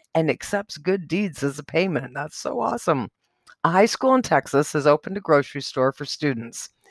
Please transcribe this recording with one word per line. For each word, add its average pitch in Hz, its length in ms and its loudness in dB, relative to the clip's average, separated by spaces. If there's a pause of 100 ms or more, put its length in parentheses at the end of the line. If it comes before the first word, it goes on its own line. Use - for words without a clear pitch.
(140)
and 160 160 2
accepts - 460 -4
good 180 320 -2
deeds 185 340 -2
as 139 160 -2
a 143 60 -12
payment. 139 500 -2
That's 143 220 -10
so - 240 -6
awesome. 185 500 -2 (540)
A 165 60 2
high 202 160 6
school 262 280 2
in 254 80 4
Texas 139 520 2
has 147 120 2
opened 151 300 2
a 202 40 -8
grocery 143 420 2
store 131 280 0
for 143 140 -8
students, 117 680 -6 (200)